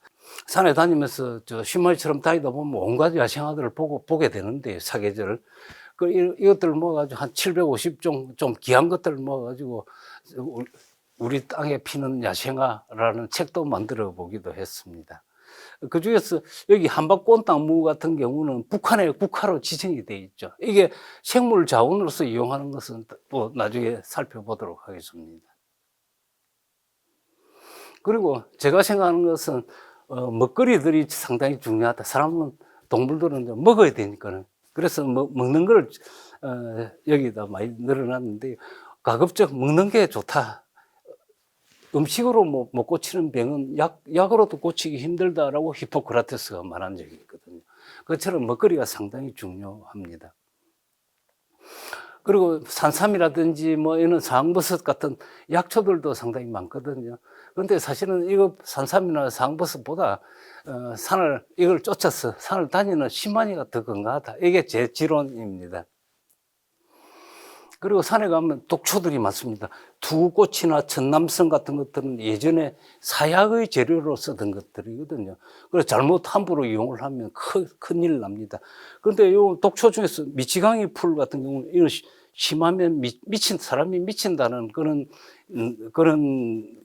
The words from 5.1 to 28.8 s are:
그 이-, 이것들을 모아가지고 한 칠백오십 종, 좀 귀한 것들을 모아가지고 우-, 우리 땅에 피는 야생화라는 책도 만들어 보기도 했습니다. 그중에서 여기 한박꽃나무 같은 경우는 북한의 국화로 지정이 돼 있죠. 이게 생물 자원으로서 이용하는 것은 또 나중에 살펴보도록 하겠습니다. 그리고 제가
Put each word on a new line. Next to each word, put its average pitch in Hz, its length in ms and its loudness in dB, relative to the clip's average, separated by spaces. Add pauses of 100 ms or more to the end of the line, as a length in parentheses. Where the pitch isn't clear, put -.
그 175 160 0
이-, 180 260 2
이것들을 190 360 4
모아가지고 147 460 -2
한 139 140 -6
칠백오십 160 640 0
종, 131 360 -4
좀 127 240 -2
귀한 131 280 4
것들을 170 280 -2
모아가지고 131 680 -8 (500)
우-, 127 280 -10 (540)
우리 131 280 -4
땅에 147 320 -4
피는 131 440 -6
야생화라는 113 1080 -2
책도 165 340 -6
만들어 110 480 -4
보기도 90 420 -12
했습니다. 87 680 -16 (640)
그중에서 180 500 2 (280)
여기 196 180 8
한박꽃나무 165 960 2
같은 156 340 0
경우는 135 520 -2
북한의 202 500 0
국화로 190 420 -2
지정이 156 460 -6
돼 104 120 -10
있죠. - 420 -16
이게 196 300 4 (340)
생물 226 420 4
자원으로서 151 580 2
이용하는 127 460 -4
것은 117 360 -14 (220)
또 113 280 -4
나중에 117 480 -4
살펴보도록 110 800 -10
하겠습니다. 82 600 -20 (2500)
그리고 185 420 0 (140)
제가 160 240 4